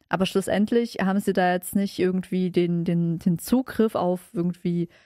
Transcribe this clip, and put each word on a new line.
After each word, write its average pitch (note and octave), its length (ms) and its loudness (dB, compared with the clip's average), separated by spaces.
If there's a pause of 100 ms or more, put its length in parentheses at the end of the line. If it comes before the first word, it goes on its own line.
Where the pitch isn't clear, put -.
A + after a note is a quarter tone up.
Aber F#3+ 180 0
schlussendlich G#3+ 760 0
haben F#3+ 200 0
sie G3 120 0
da F3+ 200 2
jetzt F3+ 240 -4
nicht G3 240 -2
irgendwie F#3 500 0
den, F3 340 0
den, E3+ 360 0
den E3+ 180 2
Zugriff A#3 560 0
auf F3+ 380 -2
irgendwie, F3 560 -2 (180)